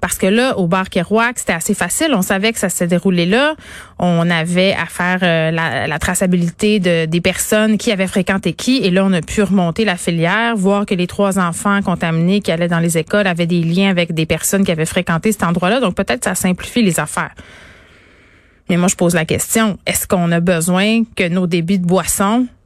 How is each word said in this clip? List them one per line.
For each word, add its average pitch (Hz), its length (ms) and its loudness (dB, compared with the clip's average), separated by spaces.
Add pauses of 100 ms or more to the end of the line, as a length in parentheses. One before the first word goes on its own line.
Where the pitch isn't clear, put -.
Parce - 160 -4
que - 80 -2
là, 233 320 2
au 185 100 0
bar 185 220 0
Kerouac, 220 480 0
c'était - 160 -4
assez 175 220 -2
facile. 311 380 -2
On 185 100 2
savait 202 300 0
que - 60 -8
ça 190 100 0
s'est 175 180 -2
déroulé 175 400 2
là. 277 280 2 (440)
On 175 300 2
avait 175 440 2
à 170 140 -4
faire, 180 340 -2
euh, 165 300 2
la, 165 360 -2
la 170 120 -4
traçabilité 185 800 0
de, 170 260 2
des 165 160 0
personnes 214 560 0
qui 220 140 -2
avaient 190 160 0
fréquenté 185 460 -2
qui. 254 300 0
Et 185 60 2
là, 190 160 2
on 190 80 2
a 170 80 0
pu - 220 -2
remonter 185 420 0
la 190 100 0
filière, 185 600 0
voir 202 320 2
que 208 80 -2
les 175 100 0
trois 196 320 0
enfants 196 460 0
contaminés 170 580 0
qui 196 100 -2
allaient 170 160 0
dans 170 120 0
les 170 180 0
écoles 196 300 0
avaient 170 180 0
des 175 160 0
liens 175 280 2
avec 175 240 0
des 160 120 0
personnes 170 380 0
qui 190 80 0
avaient 160 140 0
fréquenté 175 460 0
cet 202 120 -2
endroit-là. 180 360 2
Donc, 202 160 -2
peut-être 240 280 -4
ça 190 100 -2
simplifie 185 480 -2
les 175 180 2
affaires. 151 340 -4 (1400)
Mais 180 80 2
moi, 175 120 2
je - 60 -4
pose 170 180 2
la 165 120 0
question, - 600 -2
est-ce - 220 -4
qu'on 175 240 0
a 170 80 2
besoin 185 640 2 (120)
que 185 120 0
nos 180 200 0
débits 175 320 0
de 180 60 -2
boissons 196 640 0 (180)